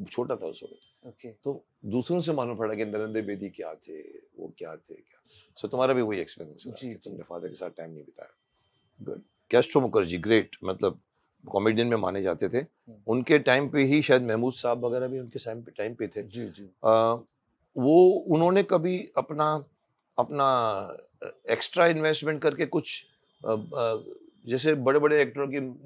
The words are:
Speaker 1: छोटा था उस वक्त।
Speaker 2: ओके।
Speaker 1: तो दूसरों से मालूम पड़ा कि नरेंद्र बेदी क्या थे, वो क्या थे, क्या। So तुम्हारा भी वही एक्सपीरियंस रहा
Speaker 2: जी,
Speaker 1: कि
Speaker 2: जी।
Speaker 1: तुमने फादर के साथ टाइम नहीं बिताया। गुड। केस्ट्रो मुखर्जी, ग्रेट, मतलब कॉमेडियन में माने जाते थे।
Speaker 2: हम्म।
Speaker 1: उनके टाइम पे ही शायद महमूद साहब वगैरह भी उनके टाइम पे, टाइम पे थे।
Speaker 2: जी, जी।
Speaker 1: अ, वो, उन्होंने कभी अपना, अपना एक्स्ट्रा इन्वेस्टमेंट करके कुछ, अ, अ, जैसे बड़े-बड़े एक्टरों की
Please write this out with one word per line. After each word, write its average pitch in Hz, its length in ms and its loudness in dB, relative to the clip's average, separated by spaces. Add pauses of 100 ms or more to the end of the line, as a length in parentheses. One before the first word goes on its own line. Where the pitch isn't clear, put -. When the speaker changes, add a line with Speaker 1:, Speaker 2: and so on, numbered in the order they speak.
(120)
Speaker 1:
छोटा 123 240 -4
था 95 100 -10
उस - 180 -12
वक्त। - 440 -20
Speaker 2:
ओके। 120 220 -20
Speaker 1:
तो 135 360 -10 (200)
दूसरों 123 340 -2
से 160 140 -2
मालूम 120 240 -4
पड़ा 110 180 -2
कि 110 100 -2
नरेंद्र 107 360 -4
बेदी 101 280 -8
क्या 85 240 -12
थे, 80 280 -18 (160)
वो - 400 -20
क्या 80 180 -12
थे, 82 180 -20
क्या। - 220 -20 (420)
So 104 140 -10
तुम्हारा 131 220 2
भी 127 80 2
वही 107 180 0
एक्सपीरियंस 78 480 -12
रहा 120 80 -14
Speaker 2:
जी, 127 120 -14
Speaker 1:
कि 113 60 -12
Speaker 2:
जी। 87 100 -18
Speaker 1:
तुमने 85 200 -16
फादर 87 240 -12
के 87 80 -14
साथ 87 140 -10
टाइम 82 220 -16
नहीं 76 120 -18
बिताया। - 320 -20 (640)
गुड। - 200 -10 (300)
केस्ट्रो 127 300 4
मुखर्जी, 92 360 0
ग्रेट, 104 460 2
मतलब 95 360 -2 (520)
कॉमेडियन 110 360 2
में 117 100 0
माने 95 240 -2
जाते 92 280 -2
थे। 117 80 -2
Speaker 2:
हम्म। 123 380 -10 (120)
Speaker 1:
उनके 127 320 4
टाइम 135 300 2
पे 139 140 2
ही 147 180 4
शायद 127 200 6
महमूद 120 320 0
साहब 120 320 -4
वगैरह 127 220 -2
भी 131 120 -8
उनके 123 200 -12
टाइम 117 240 -10
पे, - 80 -20
टाइम 113 240 -6
पे 110 120 -6
थे। 98 160 -10
Speaker 2:
जी, 104 260 -12
जी। 95 220 -20 (120)
Speaker 1:
अ, 110 60 4 (880)
वो, 160 320 8
उन्होंने 185 540 4
कभी 180 540 0
अपना, 151 480 -2 (520)
अपना 123 600 2 (720)
एक्स्ट्रा 170 380 2
इन्वेस्टमेंट 156 540 0
करके 151 240 0
कुछ, - 400 -4 (400)
अ, 110 100 0 (200)
अ, 113 280 -2 (420)
जैसे 131 300 2
बड़े-बड़े 147 460 4
एक्टरों 135 260 -2
की 135 120 -6 (260)